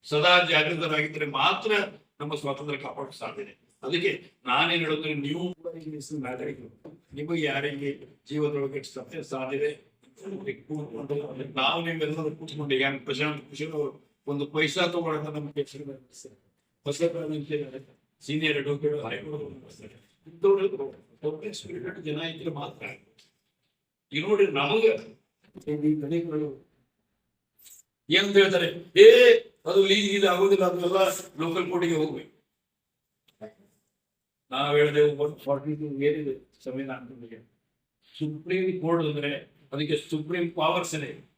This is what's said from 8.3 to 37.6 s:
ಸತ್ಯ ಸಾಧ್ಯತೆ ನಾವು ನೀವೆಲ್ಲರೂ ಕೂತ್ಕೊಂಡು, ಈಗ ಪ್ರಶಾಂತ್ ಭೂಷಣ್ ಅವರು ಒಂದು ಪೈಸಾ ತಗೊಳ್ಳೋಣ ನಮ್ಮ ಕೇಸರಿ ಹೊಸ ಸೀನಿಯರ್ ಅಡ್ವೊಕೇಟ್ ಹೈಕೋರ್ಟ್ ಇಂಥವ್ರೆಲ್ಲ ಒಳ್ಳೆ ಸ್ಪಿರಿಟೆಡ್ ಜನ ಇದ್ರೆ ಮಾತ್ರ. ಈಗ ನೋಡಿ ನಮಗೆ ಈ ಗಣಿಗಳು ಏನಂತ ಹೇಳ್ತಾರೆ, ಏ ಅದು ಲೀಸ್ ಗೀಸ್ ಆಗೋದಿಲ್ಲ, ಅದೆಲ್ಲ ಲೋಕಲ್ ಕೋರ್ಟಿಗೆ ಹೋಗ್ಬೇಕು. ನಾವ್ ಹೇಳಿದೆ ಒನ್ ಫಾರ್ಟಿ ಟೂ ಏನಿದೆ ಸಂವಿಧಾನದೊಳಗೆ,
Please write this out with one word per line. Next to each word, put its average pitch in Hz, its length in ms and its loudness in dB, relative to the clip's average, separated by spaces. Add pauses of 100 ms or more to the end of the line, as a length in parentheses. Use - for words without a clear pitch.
ಸತ್ಯ 135 280 -12 (100)
ಸಾಧ್ಯತೆ 135 380 -2 (1900)
ನಾವು 139 180 0 (100)
ನೀವೆಲ್ಲರೂ 156 520 -4
ಕೂತ್ಕೊಂಡು, 143 360 -6
ಈಗ 139 140 2 (180)
ಪ್ರಶಾಂತ್ 147 420 -4
ಭೂಷಣ್ 151 280 -8
ಅವರು 139 140 -4 (400)
ಒಂದು 143 220 -4
ಪೈಸಾ 156 280 0 (120)
ತಗೊಳ್ಳೋಣ 156 420 -4
ನಮ್ಮ 143 220 -8
ಕೇಸರಿ 139 260 -8 (1000)
ಹೊಸ 143 140 -6 (1300)
ಸೀನಿಯರ್ 151 360 -2
ಅಡ್ವೊಕೇಟ್ 147 440 -2
ಹೈಕೋರ್ಟ್ 147 380 -10 (840)
ಇಂಥವ್ರೆಲ್ಲ 196 520 2 (460)
ಒಳ್ಳೆ 190 320 -8
ಸ್ಪಿರಿಟೆಡ್ 170 360 -12 (120)
ಜನ 151 100 -6 (160)
ಇದ್ರೆ 165 240 -8
ಮಾತ್ರ. 113 260 -12 (1300)
ಈಗ 151 100 -4 (100)
ನೋಡಿ 196 120 6 (140)
ನಮಗೆ 220 340 4 (760)
ಈ 151 340 0
ಗಣಿಗಳು 151 480 -4 (1600)
ಏನಂತ 202 280 4
ಹೇಳ್ತಾರೆ, 175 260 4 (360)
ಏ - 20 12 (600)
ಅದು 190 120 4 (100)
ಲೀಸ್ 202 220 4
ಗೀಸ್ 196 180 4
ಆಗೋದಿಲ್ಲ, 190 400 4
ಅದೆಲ್ಲ 175 300 0 (400)
ಲೋಕಲ್ 170 300 -2
ಕೋರ್ಟಿಗೆ 170 300 0
ಹೋಗ್ಬೇಕು. 147 300 -4 (2250)
ನಾವ್ 143 260 -2
ಹೇಳಿದೆ 147 240 6 (220)
ಒನ್ 147 100 -4 (100)
ಫಾರ್ಟಿ 143 360 -2
ಟೂ 151 80 -6 (200)
ಏನಿದೆ 147 260 -2 (300)
ಸಂವಿಧಾನದೊಳಗೆ, 123 720 -12 (760)